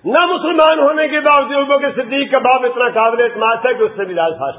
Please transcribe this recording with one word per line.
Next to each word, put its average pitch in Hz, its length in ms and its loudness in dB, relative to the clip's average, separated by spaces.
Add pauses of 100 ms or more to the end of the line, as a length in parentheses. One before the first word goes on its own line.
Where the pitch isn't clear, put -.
نہ 262 200 2
مسلمان 320 540 2
ہونے 302 280 2
کے 294 120 -2
باوجود 285 380 2
ابو 277 200 2
بکر 285 140 -2
صدیق 262 400 -4
کا 262 80 2
باپ 254 260 2
اتنا 240 240 -2
قابل 226 340 0
اعتماد 226 380 0
تھا 247 100 0
کہ 220 120 0
اس 214 120 0
سے 196 100 -6
ملاد 165 260 -2
فاش 135 280 -8